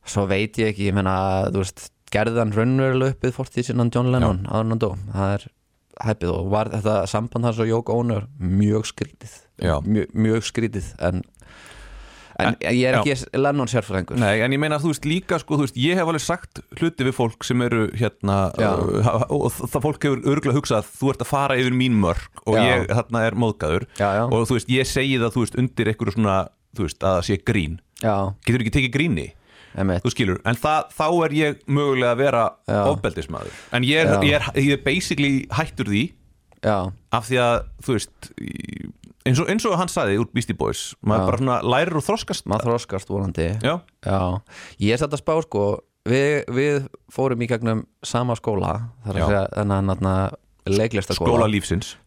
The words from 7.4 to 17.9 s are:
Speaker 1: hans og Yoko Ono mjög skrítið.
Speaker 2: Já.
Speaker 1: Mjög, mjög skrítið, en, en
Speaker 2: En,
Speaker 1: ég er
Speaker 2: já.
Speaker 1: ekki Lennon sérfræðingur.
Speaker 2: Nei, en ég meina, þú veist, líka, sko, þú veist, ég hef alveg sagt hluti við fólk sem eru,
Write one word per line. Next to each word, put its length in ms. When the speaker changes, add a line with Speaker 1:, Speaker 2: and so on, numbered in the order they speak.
Speaker 1:
hans 140
og 80
Yoko 280
Ono 260
mjög 480
skrítið. 520
Speaker 2:
Já. 240
Speaker 1:
Mjög, 300
mjög 300
skrítið, 460
en, 220
en 140
Speaker 2:
En, 120
Speaker 1:
ég 240
er 120
Speaker 2:
já. 40
Speaker 1:
ekki 380
Lennon 280
sérfræðingur. 520
Speaker 2:
Nei, 220
en 100
ég 80
meina, 200
þú 120
veist, 160
líka, 320
sko, 180
þú 120
veist, 80
ég 180
hef 160
alveg 100
sagt 400
hluti 340
við 80
fólk 300
sem 180
eru, 300